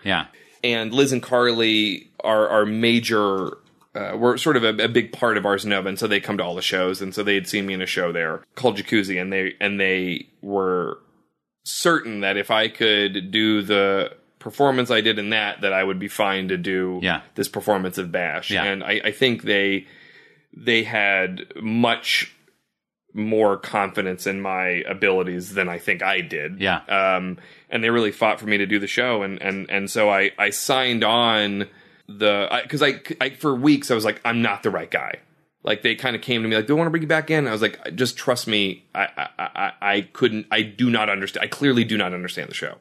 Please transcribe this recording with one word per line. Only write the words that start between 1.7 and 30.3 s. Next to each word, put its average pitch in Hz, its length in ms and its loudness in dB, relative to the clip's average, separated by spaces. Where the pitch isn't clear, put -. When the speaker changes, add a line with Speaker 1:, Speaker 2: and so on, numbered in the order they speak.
Speaker 2:
are, 107 240 4
are 107 180 4
major, 110 920 2
uh, 98 220 -6
were 120 200 4
sort 143 200 4
of 117 60 0
a, 110 220 2
a - 20 4
big 117 240 2
part 110 260 2
of 98 80 0
Ars 101 200 0
Nova, 98 240 0
and 95 100 -6
so 113 80 0
they 101 120 2
come 101 180 -4
to 92 60 0
all 87 120 -4
the 92 60 -6
shows, 92 400 0
and 95 120 -8
so 104 100 -2
they 101 120 2
had 92 120 -2
seen 101 180 -2
me 98 80 -4
in 92 80 -4
a 92 40 -6
show 87 260 -2
there 80 320 -4
called 110 220 0
Jacuzzi, 98 440 0
and 95 100 -6
they, 95 300 -2
and 101 180 -2
they 92 480 0
were 92 560 -2
certain 117 580 -2
that 98 160 2
if 101 120 -2
I 110 200 2
could 101 640 0
do 107 300 2
the 98 520 2
performance 127 500 0
I 110 120 2
did 107 180 2
in 101 120 -4
that, 107 300 -2
that 98 120 0
I 95 100 2
would 95 160 -2
be 101 80 -6
fine 95 420 -2
to 95 80 -2
do 92 460 -2
Speaker 1:
Yeah. 85 180 0
Speaker 2:
this 101 140 -2
performance 95 480 -2
of 90 140 -6
Bash. 85 400 -4
Speaker 1:
Yeah. 95 120 0
Speaker 2:
And 98 200 -2
I, 104 220 -2
I 107 60 0
think 117 320 0
they, 98 420 0
they 113 280 0
had 98 640 0
much 117 720 0
more 107 440 2
confidence 98 680 -2
in 98 120 -4
my 92 480 -2
abilities 92 680 0
than 95 120 0
I 87 120 -6
think 98 240 -4
I 95 180 0
did. 82 400 -8
Speaker 1:
Yeah. 92 160 0
Speaker 2:
Um, 92 500 0
and 113 140 -4
they 113 60 2
really 113 220 2
fought - 280 0
for 107 60 -12
me 104 140 2
to 101 80 0
do 104 120 2
the 98 80 -8
show. 120 360 -2
And, 98 180 -8
and, 98 300 -4
and 98 180 -4
so 104 200 2
I, 98 280 2